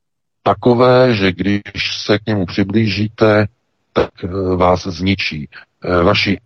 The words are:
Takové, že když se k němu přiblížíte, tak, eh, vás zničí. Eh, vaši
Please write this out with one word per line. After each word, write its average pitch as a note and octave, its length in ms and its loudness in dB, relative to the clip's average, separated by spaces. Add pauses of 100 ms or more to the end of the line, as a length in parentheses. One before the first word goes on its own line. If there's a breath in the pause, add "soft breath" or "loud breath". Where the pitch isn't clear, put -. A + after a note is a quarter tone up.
(440)
Takové, B2 720 4
že G2 160 0
když G2 320 -2 (420)
se G#2 140 0
k - 80 -12
němu G#2 180 -2
přiblížíte, G#2 1040 0 (460)
tak, - 160 -2 (140)
eh, F#2 320 -2
vás F2+ 320 2
zničí. E2+ 640 -4 (340 loud breath)
Eh, F2 200 0
vaši F#2 420 0